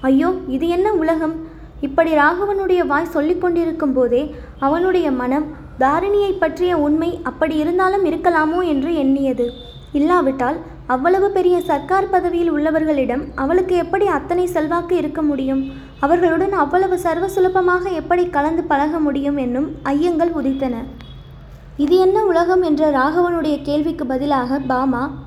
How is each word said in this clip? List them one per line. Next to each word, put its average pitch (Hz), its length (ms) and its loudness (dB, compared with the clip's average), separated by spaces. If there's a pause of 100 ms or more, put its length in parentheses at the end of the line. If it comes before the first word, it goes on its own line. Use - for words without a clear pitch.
ஐயோ, 294 220 4 (260)
இது 311 180 -2
என்ன 370 140 2 (140)
உலகம்? 320 300 0 (540)
இப்படி 320 240 2 (100)
ராகவனுடைய 370 680 2
வாய் 320 240 -2
சொல்லிக் 330 300 0
கொண்டிருக்கும் 330 540 0
போதே 247 240 2 (440)
அவனுடைய 339 440 2 (100)
மனம் 269 260 -2 (360)
தாரிணியை 381 500 2 (100)
பற்றிய 359 300 0 (140)
உண்மை 330 340 0 (100)
அப்படி 311 320 -2
இருந்தாலும் 370 480 2
இருக்கலாமோ 330 500 0 (120)
என்று 294 220 0 (100)
எண்ணியது. 269 420 0 (540)
இல்லாவிட்டால் 285 580 2 (280)
அவ்வளவு 359 440 2
பெரிய 359 280 2 (120)
சர்க்கார் 381 440 0
பதவியில் 349 420 0
உள்ளவர்களிடம் 302 680 0 (200)
அவளுக்கு 359 400 2
எப்படி 392 240 0 (100)
அத்தனை 349 280 0 (100)
செல்வாக்கு 339 460 0
இருக்க 302 280 -4
முடியும்? 269 320 0 (440)
அவர்களுடன் 349 460 2 (120)
அவ்வளவு 370 340 2
சர்வ 339 300 -2
சுலபமாக 370 560 2 (180)
எப்படி 359 260 2
கலந்து 320 440 0
பழக 302 340 0
முடியும் 285 400 0
என்னும் 254 240 -2 (240)
ஐயங்கள் 339 460 2
உதித்தன. 262 360 -2 (1080)
"இது 294 120 4 (100)
என்ன 381 140 4 (120)
உலகம்?" 349 380 4
என்ற 294 140 2 (140)
ராகவனுடைய 311 580 2 (120)
கேள்விக்கு 302 440 -2
பதிலாக 262 480 0 (120)
பாமா 254 340 0 (220)